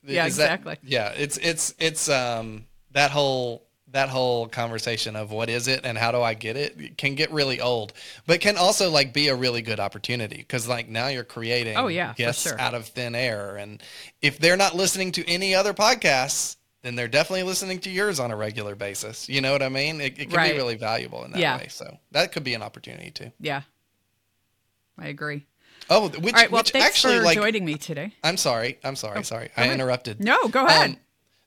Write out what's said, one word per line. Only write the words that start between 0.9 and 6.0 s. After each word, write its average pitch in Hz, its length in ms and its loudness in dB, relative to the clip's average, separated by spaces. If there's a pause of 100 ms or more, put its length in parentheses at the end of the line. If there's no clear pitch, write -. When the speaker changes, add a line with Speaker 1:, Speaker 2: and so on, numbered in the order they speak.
Speaker 1:
it's, 143 280 -4
it's, 165 420 0
it's, 160 300 0
um, 113 560 0 (260)
that 139 200 4
whole, 131 560 0 (240)
that 135 180 2
whole 123 380 0
conversation 113 680 -4
of 107 160 -6
what 110 180 -2
is 120 180 -2
it 131 160 0
and 120 140 -4
how 117 140 2